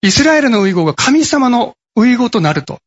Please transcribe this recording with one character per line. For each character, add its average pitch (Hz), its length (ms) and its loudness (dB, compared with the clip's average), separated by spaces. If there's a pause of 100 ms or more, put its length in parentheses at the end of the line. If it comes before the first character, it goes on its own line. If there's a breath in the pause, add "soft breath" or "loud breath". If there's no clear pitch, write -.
イ 196 80 0
ス 247 140 0
ラ 311 140 2
エ 302 40 2
ル 269 80 0
の 208 160 0
遺 196 80 0
語 170 120 0
が 151 100 -2
神 294 300 0
様 269 240 0
の 240 260 -2 (200)
遺 240 200 2
語 240 160 -2
と 208 100 -2
な 156 100 0
る 147 120 -2
と。 - 220 -14